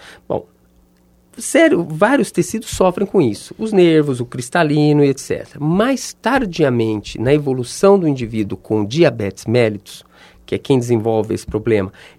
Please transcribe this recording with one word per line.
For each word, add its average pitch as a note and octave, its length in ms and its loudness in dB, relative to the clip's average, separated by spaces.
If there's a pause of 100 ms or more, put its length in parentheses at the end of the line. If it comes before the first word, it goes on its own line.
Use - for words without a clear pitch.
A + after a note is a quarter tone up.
(280)
Bom, - 180 -6 (880)
sério, C#4 520 2
vários G3+ 420 0
tecidos - 400 -4
sofrem F#3 360 0
com F#3+ 160 2
isso, G#2+ 360 -4
os A3 140 -6
nervos, D#3 460 4
o A#2+ 80 -6
cristalino D3 800 2
e C#3 40 4
et C3+ 100 -2
cetera. - 420 -10
Mais G3+ 520 -2
tardiamente, C#3 1080 -2
na B2 120 2
evolução C#3+ 640 2
do E3+ 100 0
indivíduo A2 500 -4
com G#2+ 260 -2
diabetes A2+ 640 0
mellitus, A2+ 580 -2 (400)
que - 100 -6
é G2+ 40 -4
quem C3+ 200 0
desenvolve A2 540 0
esse G2 140 -6
problema, G#2+ 440 -2 (280)